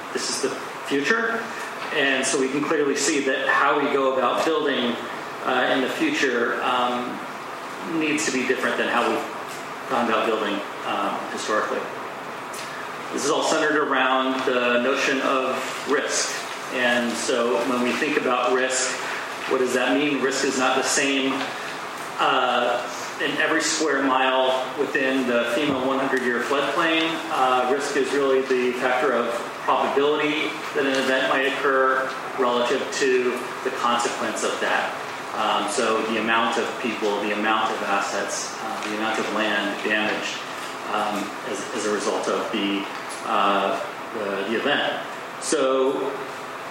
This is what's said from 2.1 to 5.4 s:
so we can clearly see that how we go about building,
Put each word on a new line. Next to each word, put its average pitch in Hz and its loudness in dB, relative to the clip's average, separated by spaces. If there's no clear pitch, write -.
so 143 2
we 131 2
can 147 0
clearly 147 2
see 147 2
that 135 0
how 143 4
we 131 2
go 135 4
about 123 2
building, 139 2